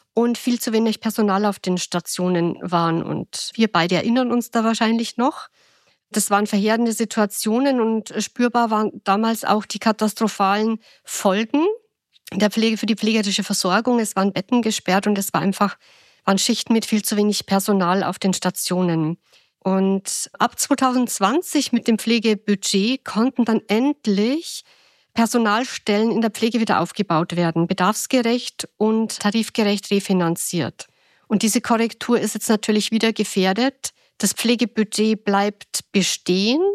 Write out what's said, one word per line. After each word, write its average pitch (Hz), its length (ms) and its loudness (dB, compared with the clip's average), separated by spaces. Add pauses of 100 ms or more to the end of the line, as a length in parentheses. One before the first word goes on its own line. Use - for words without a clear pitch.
(140)
und 233 240 2
viel 240 200 -2
zu 233 140 -6
wenig 220 280 0
Personal 208 440 0
auf 202 140 -2
den 180 180 -2
Stationen 175 840 -2
waren. 170 400 0
Und - 520 -8
wir 220 160 2
beide 175 260 2
erinnern 233 360 0
uns 240 180 -2
da 226 140 0
wahrscheinlich 226 540 0
noch. 262 300 -2 (640)
Das 214 200 -2
waren 208 160 2
verheerende 220 460 0
Situationen 226 880 0
und 220 380 -2
spürbar 233 520 0
waren 214 340 -2
damals 220 400 0
auch 208 220 0
die - 140 -8
katastrophalen 214 1000 0 (260)
Folgen 220 600 0 (680)
der 202 180 2
Pflege 220 280 0
für 214 80 -4
die 208 100 0
pflegerische 214 480 0
Versorgung. 214 560 0
Es 214 160 -4
waren 196 160 2
Betten 233 300 0
gesperrt 208 440 0
und 208 120 2
es - 160 -4
war 147 80 0
einfach, 196 340 0 (480)
waren 196 140 2
Schichten - 340 0
mit 226 140 2
viel 208 160 0
zu - 160 -4
wenig 208 260 0
Personal 196 580 2
auf 170 160 -4
den 190 140 0
Stationen. 175 840 -2 (420)
Und 190 800 -2
ab 233 200 0
zweitausendzwanzig 254 1120 0
mit 240 160 0
dem 220 100 4
Pflegebudget 214 1080 0
konnten 233 400 0
dann 220 220 0
endlich 240 960 0 (520)
Personalstellen 226 1000 0
in 220 80 0
der 220 100 0
Pflege 220 300 -2
wieder 214 200 2
aufgebaut 170 540 -2
werden, 170 320 0
bedarfsgerecht 226 1120 -2
und 220 420 0
tarifgerecht 208 720 -2
refinanziert. 180 960 -2 (400)
Und 214 160 0
diese 226 180 2
Korrektur 226 600 0
ist 214 140 -4
jetzt - 140 -6
natürlich 214 440 0
wieder 226 200 2
gefährdet. 202 800 -2 (280)
Das 202 140 0
Pflegebudget 220 920 0
bleibt 202 680 -2
bestehen. 196 720 0 (120)